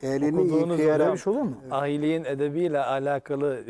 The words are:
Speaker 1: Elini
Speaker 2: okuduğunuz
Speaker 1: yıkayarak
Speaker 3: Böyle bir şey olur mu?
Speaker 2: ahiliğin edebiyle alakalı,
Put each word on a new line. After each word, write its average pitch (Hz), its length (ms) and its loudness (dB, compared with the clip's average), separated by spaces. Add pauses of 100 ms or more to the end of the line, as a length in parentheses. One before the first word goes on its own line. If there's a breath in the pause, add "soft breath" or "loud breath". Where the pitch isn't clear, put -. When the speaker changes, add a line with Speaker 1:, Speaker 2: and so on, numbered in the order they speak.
Speaker 1:
Elini 143 360 0
Speaker 2:
okuduğunuz 170 400 2
Speaker 1:
yıkayarak 151 280 4
Speaker 3:
Böyle - 60 2
bir - 40 -4
şey 196 160 -2
olur 285 80 -2
mu? 151 140 -2 (160)
Speaker 2:
ahiliğin 147 520 0
edebiyle 147 600 0
alakalı, 139 760 -2 (100)